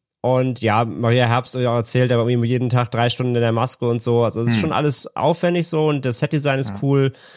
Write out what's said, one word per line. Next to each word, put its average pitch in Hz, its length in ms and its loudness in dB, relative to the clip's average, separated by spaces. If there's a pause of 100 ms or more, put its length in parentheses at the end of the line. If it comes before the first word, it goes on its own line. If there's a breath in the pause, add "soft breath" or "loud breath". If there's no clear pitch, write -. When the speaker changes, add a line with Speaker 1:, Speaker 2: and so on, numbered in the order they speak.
(220)
Speaker 1:
und 127 380 0
ja, 110 260 2
Maria 117 420 2
Herbst 120 280 -2
hat 127 60 -4
ja 120 100 0
auch 117 60 0
erzählt, 123 340 0
er 120 60 2
war 117 100 0
irgendwie 120 220 0
jeden 123 200 0
Tag 123 200 0
drei 120 220 0
Stunden 123 240 -2
in 117 60 0
der 117 100 2
Maske 117 360 -2
und 117 140 0
so. 117 220 2
Also 113 180 -2
es 120 60 -2
ist 117 80 2
Speaker 2:
Hm. 110 60 2
Speaker 1:
schon 160 120 -2
alles 143 420 -2
aufwendig 175 520 0
so 156 200 0
und 143 160 0
das 127 160 -2
Setdesign 143 400 0
ist 117 100 -4
Speaker 2:
Ja. 98 120 -10
Speaker 1:
cool. 139 320 2 (240 loud breath)